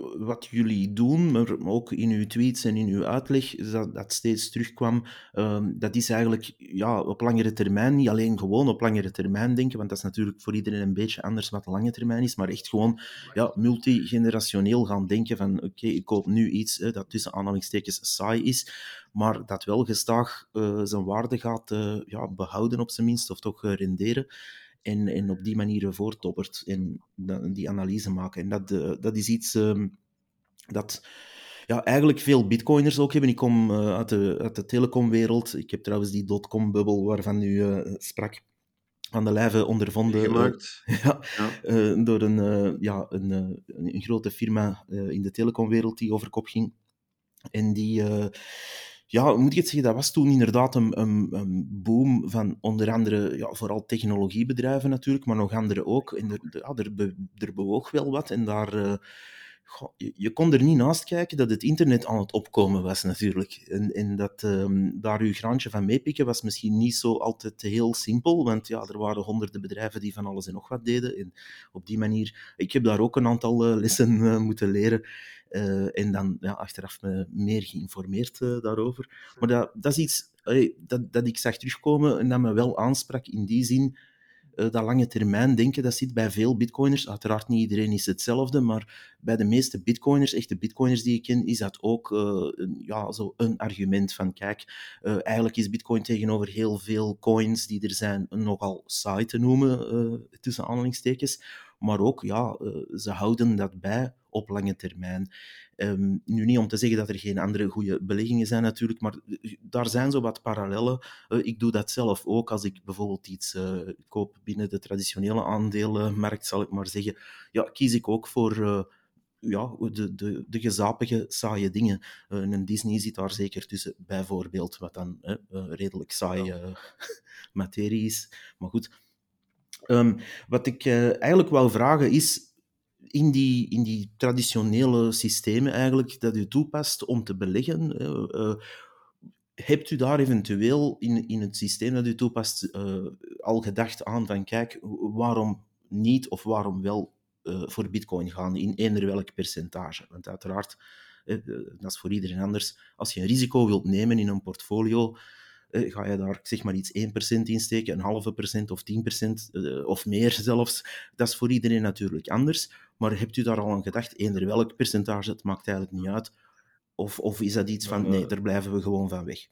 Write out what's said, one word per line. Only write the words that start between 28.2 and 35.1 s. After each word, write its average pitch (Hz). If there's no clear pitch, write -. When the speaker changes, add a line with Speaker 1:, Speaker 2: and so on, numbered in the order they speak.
Speaker 1:
En 95
dat, 101
eh, 90
dat 107
is 107
iets, 113
ehm, 107
dat, -
ja, 117
eigenlijk 143
veel 127
bitcoiners 143
ook 139
hebben. 139
Ik 117
kom, 117
eh, 104
uit 113
de, 101
uit 110
de 101
telecomwereld. 117